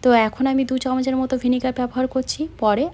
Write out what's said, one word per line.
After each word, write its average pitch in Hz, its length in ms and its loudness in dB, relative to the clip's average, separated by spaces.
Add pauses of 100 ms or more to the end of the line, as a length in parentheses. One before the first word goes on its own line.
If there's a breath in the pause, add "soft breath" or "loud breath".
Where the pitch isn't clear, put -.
তো - 120 2
এখন 226 340 2
আমি 269 180 2
দু 254 140 -4
চামচের 262 380 -2
মতো 262 200 -2
ভিনেগার 247 360 0
ব্যবহার 247 340 -2
করছি, 262 340 -4 (180)
পরে 214 360 2